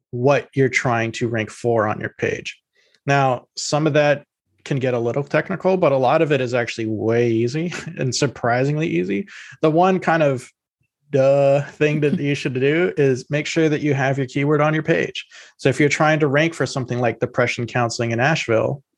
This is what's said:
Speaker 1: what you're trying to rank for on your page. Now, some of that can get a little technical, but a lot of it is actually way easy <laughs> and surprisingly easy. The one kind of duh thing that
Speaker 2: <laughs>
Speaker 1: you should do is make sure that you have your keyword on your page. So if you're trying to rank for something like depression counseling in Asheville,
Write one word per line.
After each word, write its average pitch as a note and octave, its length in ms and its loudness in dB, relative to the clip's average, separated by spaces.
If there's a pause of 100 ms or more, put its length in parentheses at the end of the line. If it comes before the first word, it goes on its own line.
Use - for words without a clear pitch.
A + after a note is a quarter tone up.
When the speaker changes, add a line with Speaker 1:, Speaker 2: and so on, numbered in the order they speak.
(120)
Speaker 1:
what B2+ 420 0
you're C3+ 160 2
trying A#2 440 0
to A#2+ 140 -4
rank A2 220 -4
for A#2 380 0
on G#2+ 120 -4
your - 200 -8
page. - 360 -6 (520)
Now, C#3 480 0
some D3+ 320 -2
of D3 60 0
that D3 320 2 (380)
can D3 140 -4
get B2+ 160 -2
a B2 60 -2
little A#2 240 -2
technical, F3 520 -2
but F3 160 2
a C#3 60 0
lot C3 240 2
of D3+ 100 0
it C#3 80 2
is B2 140 -4
actually A#2 320 -2
way A2 460 0
easy B2 420 -2 (120)
<laughs> E3 120 -12
and C3+ 160 -2
surprisingly C#3 760 0
easy. F#3 400 -4 (360)
The D#3 80 4
one F3+ 280 2
kind E3 220 0
of C#3 260 0 (640)
duh C#3 540 4
thing D3+ 380 0
that D3 180 0
Speaker 2:
<laughs> - 0 -
Speaker 1:
you C#3+ 160 0
should C#3 180 -6
do D3 420 0
is C#3 360 2
make D3 160 -4
sure D#3+ 220 2
that D3+ 120 -2
you D3 140 0
have C3+ 240 0
your C3+ 80 -2
keyword C#3+ 340 0
on D3+ 140 2
your D#3 80 -2
page. - 420 -2 (320)
So - 100 0
if C3 120 2
you're D3 100 4
trying D#3 300 2
to D3+ 80 2
rank D3+ 260 2
for C#3 140 -2
something C3 320 -4
like A#2+ 220 -2
depression A#2+ 440 -2
counseling A#2 460 -2
in A2+ 80 -2
Asheville, B2+ 640 0 (140)